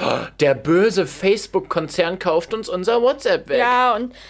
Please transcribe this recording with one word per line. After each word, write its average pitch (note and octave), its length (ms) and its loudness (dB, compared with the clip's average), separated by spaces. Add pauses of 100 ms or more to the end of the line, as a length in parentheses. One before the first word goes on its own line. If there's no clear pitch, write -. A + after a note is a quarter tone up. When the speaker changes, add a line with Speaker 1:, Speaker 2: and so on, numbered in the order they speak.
Speaker 1:
oh, - 140 0 (220)
der C#3+ 120 6
böse F3 540 2
Facebook-Konzern F#3 1120 -2
kauft E3+ 340 -2
uns A3 160 -6
unser F#3 320 0
WhatsApp A#3+ 480 0
weg. C#3+ 100 0
Speaker 2:
Ja, B3 380 2
und B3 180 -8 (160)